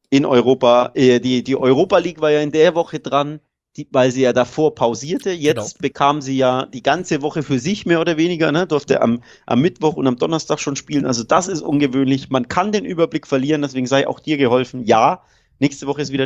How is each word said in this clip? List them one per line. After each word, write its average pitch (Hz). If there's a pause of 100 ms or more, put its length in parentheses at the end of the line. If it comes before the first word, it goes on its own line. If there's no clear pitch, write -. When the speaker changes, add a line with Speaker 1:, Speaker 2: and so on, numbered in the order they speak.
Speaker 1:
in 143
Europa. 123
Äh, 127
die, 127
die 131
Europa 143
League 165
war 151
ja 151
in 147
der 156
Woche 165
dran, 143 (380)
die, -
weil 127
sie 127
ja 123
davor 147
pausierte. 135
Jetzt 147
Speaker 2:
Genau. -
Speaker 1:
bekam 143
sie 135
ja 127
die 123
ganze 156
Woche 147
für 135
sich, -
mehr 170
oder 165
weniger, 160
ne? 170
Durfte 143
am, 117 (240)
am 120
Mittwoch 160
und 139
am 123
Donnerstag 156
schon 139
spielen. 143
Also 117
das 175
ist 170
ungewöhnlich. 139
Man 127
kann 196
den 202
Überblick 165
verlieren, 143
deswegen 131
sei 139
auch 127
dir 151
geholfen. 127
Ja, 117 (380)
nächste 143
Woche 139
ist 131
wieder 135